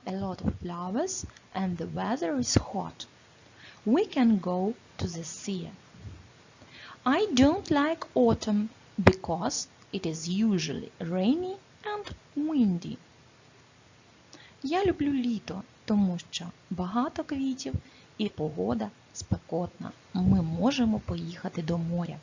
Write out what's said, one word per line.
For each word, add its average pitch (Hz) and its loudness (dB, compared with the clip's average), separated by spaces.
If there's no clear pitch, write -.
a 185 -6
lot 190 -4
of - 0
flowers 185 -4
and 185 -2
the 165 -6
weather 262 -2
is - 0
hot. - -2
We 320 6
can 226 4
go 180 0
to - -2
the 165 -8
sea. 185 -8
I 339 4
don't 294 6
like 302 2
autumn 226 2
because 185 2
it 180 -4
is 160 -4
usually 185 0
rainy 226 0
and 415 -6
windy. 233 0
Я 349 0
люблю 285 2
літо, 240 -2
тому 196 4
що 170 -8
багато 196 -2
квітів 269 -4
і 208 -2
погода 190 -2
спекотна. - -4
Ми 185 4
можемо 214 2
поїхати 175 -6
до 170 -2
моря. 165 -2